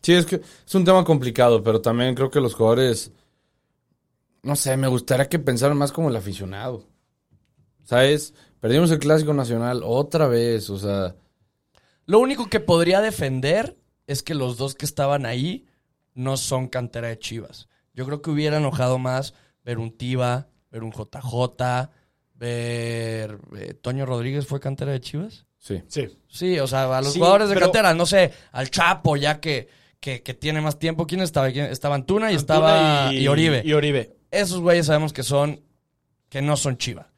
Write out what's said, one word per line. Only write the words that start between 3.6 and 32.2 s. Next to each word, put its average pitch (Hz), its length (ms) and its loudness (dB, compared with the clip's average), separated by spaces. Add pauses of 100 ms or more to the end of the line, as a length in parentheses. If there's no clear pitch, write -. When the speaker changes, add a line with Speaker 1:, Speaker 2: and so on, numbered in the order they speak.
Speaker 1:
no 143 140 -2
sé, 135 220 -2
me 135 100 2
gustaría 127 400 0
que 170 100 0
pensaran 139 380 0
más 143 160 0
como 160 160 -2
el 123 80 -2
aficionado. 98 720 -10 (960)
¿Sabes? 139 480 2 (280)
Perdimos 139 300 4
el 156 100 2
Clásico 151 340 2
Nacional 120 500 -2
otra 143 440 0
vez, 117 420 0
o 98 80 -6
sea. 98 360 -4 (920)
Speaker 2:
Lo 208 140 6
único 254 280 -2
que 220 120 0
podría 170 420 2
defender 156 760 -2 (300)
es 139 160 -6
que 170 120 -6
los 127 220 -4
dos 135 180 -6
que - 120 -10
estaban 139 400 -2
ahí 135 400 -6 (480)
no 131 240 -4
son 127 300 -4
cantera 117 400 -8
de 113 100 -10
Chivas. - 500 -14 (240)
Yo 127 140 -10
creo 147 160 -8
que 165 80 -6
hubiera 151 260 0
enojado 127 420 0
más 127 360 -4 (280)
ver 120 160 -8
un 113 160 -8
Tiva, 123 540 -4 (220)
ver 113 140 -12
un 113 60 -10
J 110 300 -14
J, 123 720 -4 (440)
ver, 117 1040 -6 (180)
eh, - 180 -14
¿Toño 131 320 -6
Rodríguez 131 400 -4
fue 139 120 -6
cantera 139 340 -6
de 131 100 -4
Chivas? - 420 -12 (140)
Speaker 1:
Sí. 92 300 -8
Speaker 3:
Sí. 131 200 -6 (200)
Speaker 2:
Sí, 180 320 -2
o 135 60 0
sea, 131 300 0
a 131 60 0
los 143 100 -2
Speaker 3:
Sí, 165 60 -2
Speaker 2:
jugadores 202 320 6
de 196 40 2
Speaker 3:
pero 180 120 4
Speaker 2:
cantera, 185 260 4
no 170 140 2
sé, 185 260 4 (200)
al 131 180 -4
Chapo, 170 480 2
ya 151 200 0
que, 147 300 -6 (320)
que, 131 220 -10
que 131 100 -10
tiene 156 300 -4
más 151 160 -2
tiempo. 165 280 -2
¿Quién 180 140 -4
estaba? 156 300 0
¿Quién? 139 160 -4
Estaba 143 280 -4
Antuna 202 380 0